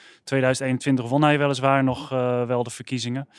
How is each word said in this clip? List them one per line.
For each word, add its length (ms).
tweeduizend 420
eenentwintig 420
won 140
hij 160
weliswaar 460
nog, 280
eh, 340
wel 160
de 80
verkiezingen. 580